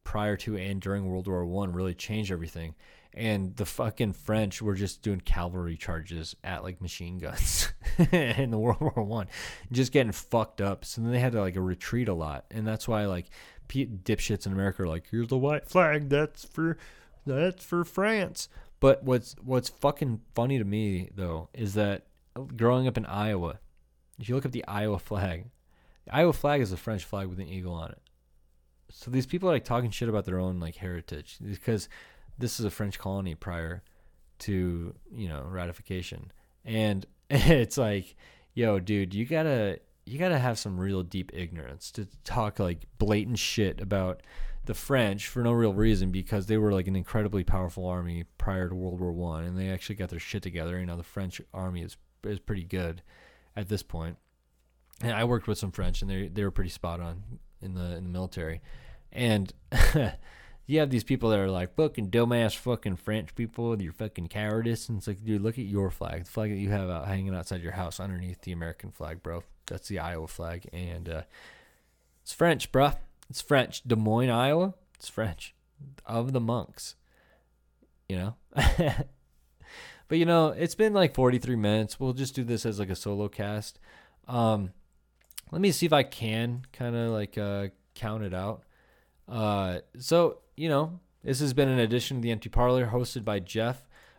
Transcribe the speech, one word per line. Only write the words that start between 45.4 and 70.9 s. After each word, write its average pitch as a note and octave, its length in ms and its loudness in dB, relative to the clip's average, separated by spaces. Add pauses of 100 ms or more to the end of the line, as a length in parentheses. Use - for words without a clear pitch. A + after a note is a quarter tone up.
no A#2+ 100 6
real A2+ 220 6
reason G2 360 6
because F#2 360 0
they A2 100 4
were, G#2+ 160 6
like, F#2 140 2
an F#2+ 100 0
incredibly G2 480 0
powerful F2+ 420 0
army F2 380 -4 (140)
prior F#2 300 0
to F2+ 60 -4
World F2+ 260 -4
War F2 120 -2
One, E2 320 -4
and F2+ 120 -4
they F#2+ 140 -2
actually F#2+ 260 -6
got F#2+ 120 -6
their E2+ 100 -8
shit G2 240 -6
together. F2 380 -4
You F2+ 60 -4
know, F2 100 -6
the E2+ 60 -8
French F#2+ 380 -8 (120)
army F#2 300 -4
is, F2 140 -10 (280)
is G#2 160 -4
pretty G2 240 -4
good F2 380 -4 (540)
at G2+ 120 -6
this G2+ 140 -2
point. E2 340 -8 (840)
And A#2+ 100 0
I A2 120 2
worked A#2+ 220 2
with G#2 120 0
some F#2+ 120 -4
French, F2+ 300 0
and G2 100 0
they, F#2+ 180 -2
they G2+ 160 -2
were G2 60 2
pretty F2+ 200 0
spot E2+ 300 -6
on F2 220 -8 (380)
in F#2+ 140 -8
the, F2+ 220 -4
in F2+ 80 -8
the F2 60 -6
military. F2 520 -6 (500)
And G#2+ 400 2 (180)
<laughs> B2+ 420 8 (540)
You D3 120 4
have D3 120 4
these A#2 140 2
people B2 260 2
that G#2 80 6
are G2 120 2
like, F2+ 240 -2
"Fucking C#3 360 2
dumbass A#2 460 4
fucking A2 400 -2
French - 380 -4
people A#2 360 -2
with A2 100 0
your D#2+ 120 -4
fucking F#2+ 360 -8
cowardice." A2 600 -2
And A2 100 -2
it's - 80 -6
like, G#2 180 -6
dude, G#2+ 180 0
look A2+ 160 -2
at A#2+ 60 -6
your G2 260 0
flag. E2+ 340 -6
The - 60 -18
flag G#2+ 200 -2
that G2+ 80 -4
you G2 120 -2
have G2 180 0
out E2+ 200 -4
hanging F#2+ 260 -2
outside F2 280 -6
your E2 100 -6
house F2+ 280 -6
underneath F2+ 420 -6
the F#2 100 -8
American E2+ 380 -8
flag, D#2+ 320 -10
bro. E2+ 200 -8 (240)
That's - 220 -10
the G2 100 -4
Iowa D#2+ 300 -6
flag. E2+ 440 -10
And, E2+ 360 -8